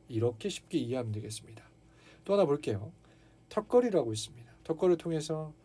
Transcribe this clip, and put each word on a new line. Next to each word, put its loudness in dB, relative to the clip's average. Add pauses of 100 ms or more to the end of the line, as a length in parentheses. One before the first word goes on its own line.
이렇게 0
쉽게 -6
이해하면 -2
되겠습니다. -10 (640)
또 0
하나 6
볼게요. -2 (560)
턱걸이라고 2
있습니다. -10 (140)
턱걸이를 2
통해서 -4 (120)